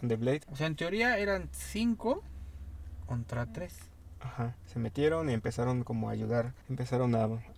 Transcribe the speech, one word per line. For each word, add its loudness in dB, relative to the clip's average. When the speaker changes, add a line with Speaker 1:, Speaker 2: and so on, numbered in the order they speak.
Speaker 1:
and 2
The 4
Blade. 2
Speaker 2:
O -8
sea, 0
en 0
teoría 2
eran 0
cinco 0
contra -2
tres. -8
Speaker 1:
Ajá, -4
se -6
metieron 2
y 4
empezaron 2
como -2
a -4
ayudar, 2
empezaron 2
a, 6